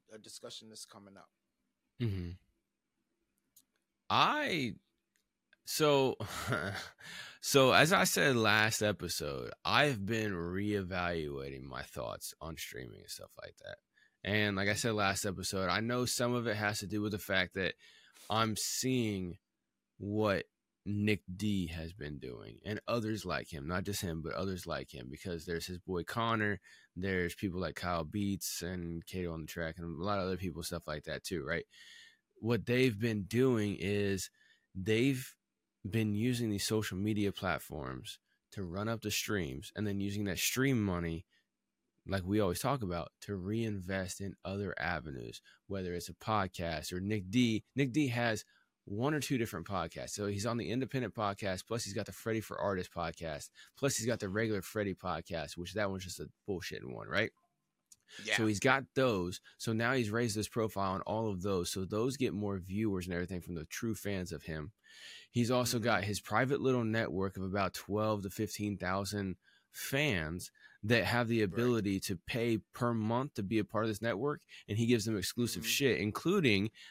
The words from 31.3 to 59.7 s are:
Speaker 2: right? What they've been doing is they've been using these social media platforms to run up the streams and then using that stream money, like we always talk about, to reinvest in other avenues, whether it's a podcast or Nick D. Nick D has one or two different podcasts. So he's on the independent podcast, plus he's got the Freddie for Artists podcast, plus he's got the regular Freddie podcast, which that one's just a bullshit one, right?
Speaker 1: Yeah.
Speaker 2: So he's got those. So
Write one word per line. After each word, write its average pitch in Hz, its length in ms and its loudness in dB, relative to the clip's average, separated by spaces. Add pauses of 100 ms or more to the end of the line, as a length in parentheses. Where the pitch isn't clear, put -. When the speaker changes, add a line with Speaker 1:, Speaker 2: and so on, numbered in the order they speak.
Speaker 2:
right? 82 200 -2 (760)
What 110 260 0
they've 123 320 4
been 110 260 0
doing 113 540 4
is 98 520 0 (440)
they've 117 580 2 (560)
been 107 260 2
using 117 360 2
these 101 160 0
social 107 300 0
media 101 360 2
platforms 71 840 -4 (340)
to 104 100 -8
run 95 260 -4
up 113 140 -4
the 107 80 -2
streams 87 640 -2
and 104 120 -2
then 98 140 -2
using 101 240 -2
that 92 140 -2
stream 131 440 2
money, 85 420 0 (800)
like 92 180 -2
we 101 160 2
always 90 200 2
talk 131 220 0
about, 87 300 -4 (100)
to 104 140 -6
reinvest 95 840 -2
in 98 140 -8 (100)
other 98 340 -4
avenues, 69 640 -4 (260)
whether 95 280 -4
it's 87 140 -6
a 85 60 -12
podcast 90 800 -2
or 90 80 -2
Nick 98 300 -2
D. 117 340 2 (100)
Nick 131 180 0
D 147 160 2
has 117 360 0 (400)
one 120 300 0
or 147 60 0
two 131 180 0
different 101 280 -4
podcasts. 85 440 -4
So 104 160 -2
he's 101 200 -2
on 117 100 0
the 98 140 -2
independent 123 440 -2
podcast, 101 520 -2
plus 113 180 -2
he's 101 100 -6
got 104 120 -4
the 98 60 -12
Freddie 113 280 -2
for - 200 -8
Artists 98 340 0
podcast, 82 560 -4 (280)
plus 139 180 0
he's 110 100 -2
got 113 140 0
the 104 80 -2
regular 107 340 0
Freddie 101 320 -2
podcast, 82 640 -4
which 90 180 -8
that 101 160 0
one's 95 140 -6
just 90 160 -10
a 80 80 -8 (180)
bullshit 80 420 -6
one, 55 200 -10
right? 95 220 2 (960)
Speaker 1:
Yeah. 104 120 4
Speaker 2:
So 110 100 6
he's 104 140 2
got 131 240 6 (100)
those. 101 460 2 (160)
So - 160 -4